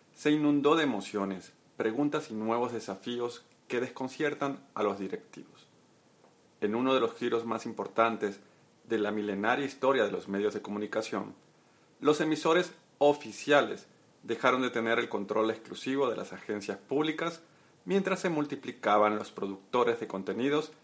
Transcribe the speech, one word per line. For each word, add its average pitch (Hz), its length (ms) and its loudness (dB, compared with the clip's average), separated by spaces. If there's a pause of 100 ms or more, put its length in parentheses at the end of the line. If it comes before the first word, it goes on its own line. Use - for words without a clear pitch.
(160)
se 151 160 0
inundó 147 440 4
de 160 100 4
emociones, 98 680 -4 (240)
preguntas 143 540 0
y - 20 -8
nuevos 117 400 0
desafíos 120 720 -6 (220)
que 120 140 0
desconciertan 139 760 -4 (160)
a 107 80 -4
los 101 160 0
directivos. - 680 -10 (920)
En 104 140 0
uno 131 220 2
de 123 60 4
los 113 120 2
giros 117 320 -2
más 113 220 -4
importantes 107 720 0 (460)
de 117 120 0
la 104 140 0
milenaria 107 520 0
historia 131 420 2
de 98 60 -2
los 90 160 -6
medios 101 280 0
de 101 80 -6
comunicación, 104 720 -4 (680)
los 147 180 4
emisores 160 540 2 (240)
oficiales 139 880 2 (360)
dejaron 127 400 2
de 127 80 0
tener 117 300 2
el 117 80 -2
control 107 420 0
exclusivo 131 600 -2
de 104 80 -4
las - 160 -10
agencias 101 440 -6
públicas, 156 640 -2 (440)
mientras 190 340 0
se 190 80 -2
multiplicaban 113 880 2
los 104 140 -8
productores 113 720 0
de 107 60 -6
contenidos 113 680 -2 (100)